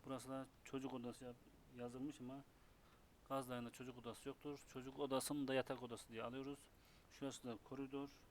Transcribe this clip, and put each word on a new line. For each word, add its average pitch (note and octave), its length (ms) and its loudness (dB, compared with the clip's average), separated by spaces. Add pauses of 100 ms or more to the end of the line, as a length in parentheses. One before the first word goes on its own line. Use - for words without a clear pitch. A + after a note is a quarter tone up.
Burası C3 240 -4
da C3+ 180 -2 (160)
çocuk C3+ 300 0
odası A#2+ 300 -2
yap-, B2 220 -8 (320)
yazılmış B2+ 440 -2
ama C3+ 220 -6 (840)
Gazlay'ında B2 420 2
çocuk B2 260 -6
odası A#2 320 -4
yoktur. C#3+ 300 -4 (140)
Çocuk C3+ 260 -4
odasını C3+ 480 6
da C3+ 60 6
yatak B2+ 300 6
odası A#2 260 -4
diye A2+ 140 -2
alıyoruz. C3+ 360 -2 (520)
Şurası C3+ 360 -2
da A2+ 160 0
koridor. C#3 460 -2 (220)